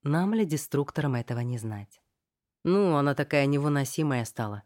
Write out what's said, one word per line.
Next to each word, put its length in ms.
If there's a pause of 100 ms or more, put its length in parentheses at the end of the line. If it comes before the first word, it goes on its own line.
Нам 300
ли, 120
деструкторам, 680
этого 260
не 160
знать? 440 (600)
«Ну, 320
она 200
такая 300
невыносимая 800
стала». 400